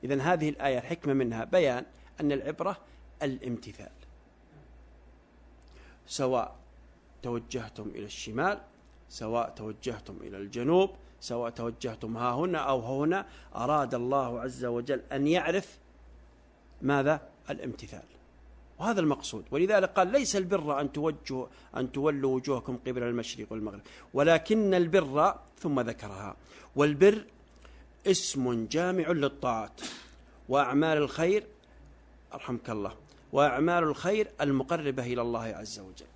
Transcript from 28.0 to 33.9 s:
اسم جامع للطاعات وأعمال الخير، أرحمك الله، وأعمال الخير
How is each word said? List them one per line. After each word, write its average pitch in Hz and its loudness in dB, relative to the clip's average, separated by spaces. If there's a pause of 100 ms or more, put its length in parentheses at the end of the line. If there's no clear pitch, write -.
اسم 127 2
جامع 170 0
للطاعات 135 -2 (680)
وأعمال 143 4
الخير، 170 0 (920)
أرحمك - -8
الله، 104 -6 (380)
وأعمال 147 4
الخير 185 0 (140)